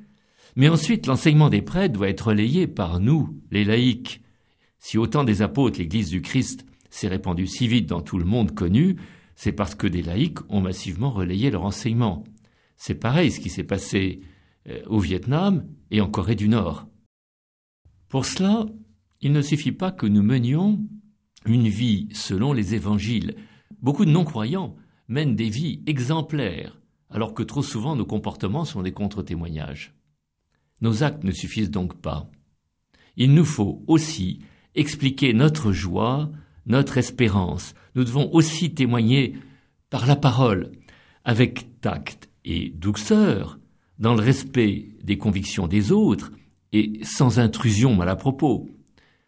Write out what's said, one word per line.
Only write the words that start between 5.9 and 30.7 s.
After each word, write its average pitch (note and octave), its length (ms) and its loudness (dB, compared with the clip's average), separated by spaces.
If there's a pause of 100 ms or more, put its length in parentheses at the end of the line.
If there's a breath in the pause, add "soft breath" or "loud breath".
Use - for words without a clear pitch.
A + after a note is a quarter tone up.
du F2+ 120 -4
Christ - 440 -4 (240 soft breath)
s'est - 180 -6
répandue F#2 400 -2
si A2+ 220 -2
vite A2+ 160 2
dans E2 160 -4
tout D2+ 160 -6
le E2 80 0
monde A2 280 0
connu, A#2+ 440 2 (400 loud breath)
c'est - 160 -4
parce G2 220 -4
que - 120 -2
des F2 140 -2
laïcs G#2+ 380 -2 (100)
ont G#2 100 -2
massivement F#2 520 -4
relayé G2 380 -2
leur F2 140 -4
enseignement. G#2 640 -2 (500 soft breath)
C'est - 200 -8
pareil C3 360 2
ce - 80 -6
qui - 100 -8
s'est - 140 -6
passé, G2 560 -4 (480 loud breath)
euh, - 200 -12
au G#2+ 120 0
Vietnam C3 680 0 (260)
et G#2+ 100 2
en F#2+ 80 0
Corée G#2 260 -2
du G#2 140 0
Nord. F#2 380 0 (1200)
Pour C3+ 160 -2
cela, G#3 400 0 (560)
il C#3 120 2
ne D3 100 4
suffit D3 280 0
pas F#3 200 -4
que A#2+ 160 -2
nous G2+ 160 6
menions C3+ 600 2 (640)
une A2+ 220 4
vie G#2 440 0
selon A2 420 -2
les G#2+ 200 0
évangiles. G#2 640 -2 (460 loud breath)
Beaucoup C#3+ 240 0
de D#3+ 40 4
non-croyants D3+ 680 0 (320 soft breath)
mènent C3+ 280 -2
des A2 140 -2
vies C3+ 360 -6
exemplaires, C#3 960 -4 (300)
alors G#2+ 240 -6
que A#2 80 -2
trop B2 180 -6
souvent B2 340 -4
nos G#2 100 -2
comportements G#2+ 600 -4
sont G#2+ 160 -8
des F2+ 100 -4
contre-témoignages. E2 1040 -8 (880)